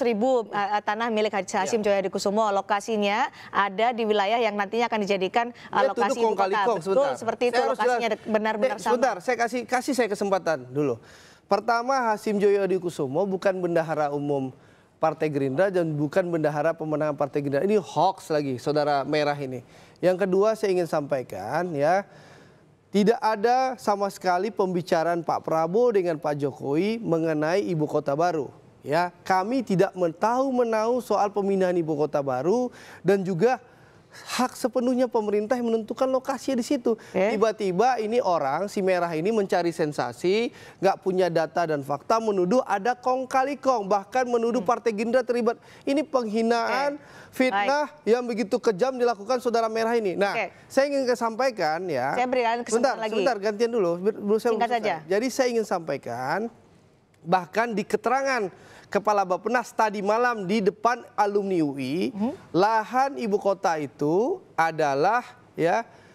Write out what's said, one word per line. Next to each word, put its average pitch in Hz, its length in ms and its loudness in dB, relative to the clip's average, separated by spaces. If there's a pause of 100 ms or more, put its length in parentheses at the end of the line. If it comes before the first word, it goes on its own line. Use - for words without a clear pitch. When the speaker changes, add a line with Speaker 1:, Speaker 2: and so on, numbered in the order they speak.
Speaker 1:
ribu, 233 260 2 (160)
eh, 208 380 -2
tanah 220 240 -2
milik 214 240 0
Haji 196 240 -4
Hasim 196 240 0
Speaker 2:
Iya. 202 80 -2
Speaker 1:
Joyo 202 160 4
Hadikusumo, 202 480 0
lokasinya 202 680 0 (300)
ada 202 380 0 (100)
di 233 80 -2
wilayah 208 340 2
yang 214 160 0
nantinya 208 320 0
akan 220 140 -2
dijadikan, 196 500 0
eh, 240 60 -18
Speaker 2:
Dia - 240 -2
tuduh 269 160 4
Speaker 1:
lokasi 233 240 0
ibu 226 80 2
Speaker 2:
kong 214 80 0
kali 190 180 0
Speaker 1:
kota. 208 140 2
Speaker 2:
kong, 214 100 2
Speaker 1:
Betul, 180 140 -2
Speaker 2:
sebentar. 262 260 2
Speaker 1:
seperti 220 300 -4
itu 233 80 0
Speaker 2:
Saya 247 80 2
harus 226 160 -2
Speaker 1:
lokasinya 240 320 2
Speaker 2:
jelas. - 180 -6
Speaker 1:
benar-benar 214 460 0
Speaker 2:
Eh, 185 80 -12
Speaker 1:
sama. 226 100 0
Speaker 2:
sebentar, 240 200 2 (100)
saya 247 160 0
kasih, 240 260 -2
kasih 254 300 0
saya 233 160 2
kesempatan 165 580 -2
dulu. 131 320 -2 (480)
Pertama, 233 640 2
Hasim 208 240 -2
Joyo 202 240 4
Hadikusumo 175 640 -2
bukan 190 320 0
bendahara 160 560 0
umum 143 400 -2 (420)
Partai 156 320 0
Gerindra 139 420 0
dan 170 220 0
bukan 151 340 0
bendahara 156 460 0
pemenangan 151 420 -2
Partai 143 240 -2
Gerindra. 139 240 -2
Ini 208 160 2
hoax 175 560 -2
lagi, 139 240 -2
Saudara 147 480 0
Merah 147 320 0
ini. 131 240 -8 (400)
Yang 180 240 2
kedua, 202 300 2
saya 202 160 0
ingin 180 160 0
sampaikan 143 840 -4
ya, 160 320 2 (880)
tidak 208 300 2
ada 240 560 0
sama 202 320 0
sekali 185 400 0
pembicaraan 175 720 0
Pak 143 240 -4
Prabowo 170 480 2
dengan 175 240 0
Pak 151 240 -2
Jokowi 147 580 -2
mengenai 165 640 0
ibu 170 220 -2
kota 147 320 -2
baru. 160 320 0 (320)
Ya, 170 320 -2 (100)
kami 208 400 0
tidak 190 320 2
men-, 175 220 -2
tahu 254 340 0
menau 233 540 0
soal 202 240 0
pemindahan 190 480 0
ibu 160 160 -2
kota 147 320 -2
baru 175 480 0 (320)
dan 196 160 2
juga 190 400 0 (640)
hak - 280 -2
sepenuhnya 254 520 0
pemerintah 214 480 0
yang 240 140 -2
menentukan 226 380 0
lokasinya 262 500 -2
di 233 100 -2
situ. 240 280 0
Speaker 1:
Oke. 196 360 0
Speaker 2:
Tiba-tiba 220 680 2
ini 220 220 0
orang, 165 480 0
si 208 140 -4
Merah 180 320 2
ini 160 160 0
mencari 196 400 2
sensasi, 165 800 0 (300)
nggak 185 200 2
punya 185 300 2
data 165 380 0
dan 156 140 -2
fakta, 143 380 -2
menuduh 208 440 2
ada 208 300 -2
kong 254 320 -2
kali 262 300 0
kong, 240 320 0
bahkan 202 380 0
menuduh 240 340 0
Speaker 1:
Hmm. 214 120 -2
Speaker 2:
Partai 233 200 0
Gerindra 226 300 0
terlibat. 233 360 0 (260)
Ini 277 200 0
penghinaan, 233 960 0
Speaker 1:
Oke. - 400 -20
Speaker 2:
fitnah 254 560 0
Speaker 1:
Baik. - 160 -8
Speaker 2:
yang 240 160 4
begitu 233 320 -2
kejam 233 380 0
dilakukan 240 440 0
Saudara 226 280 0
Merah 226 260 0
ini. 214 220 0
Nah, 190 180 0
Speaker 1:
Oke. 196 200 -4 (120)
Speaker 2:
saya 269 220 2
ingin 277 180 0
kesampaikan 226 800 -2
ya. 139 280 -2
Speaker 1:
Saya 240 140 0
berikan 240 340 0
kesempatan 240 60 -8
Speaker 2:
Sebentar, 233 300 2
Speaker 1:
lagi. 220 140 -4
Speaker 2:
sebentar, 220 280 0
gantian 214 320 0
dulu, 202 200 2 (100)
biar 202 160 0
dulu 208 200 0
saya 233 140 0
Speaker 1:
Singkat 226 200 0
Speaker 2:
selesai. 233 120 0
Speaker 1:
saja. 202 120 0 (120)
Speaker 2:
Jadi 202 220 0
saya 254 220 0
ingin 226 160 0
sampaikan, 147 720 -4 (840)
bahkan 185 480 0
di 214 140 -2
keterangan 247 640 -2 (380)
Kepala 202 400 0
Bappenas 208 480 -2
tadi 214 240 0
malam 220 480 0
di 208 160 2
depan 233 400 0 (160)
alumni 202 400 0
U 143 160 0
I, 151 400 -4
Speaker 1:
Mhm. 220 180 -2 (220)
Speaker 2:
lahan 226 640 2
ibu 220 160 -2
kota 196 420 0
itu 160 600 0 (160)
adalah, 160 720 2 (260)
ya, 180 300 0 (320)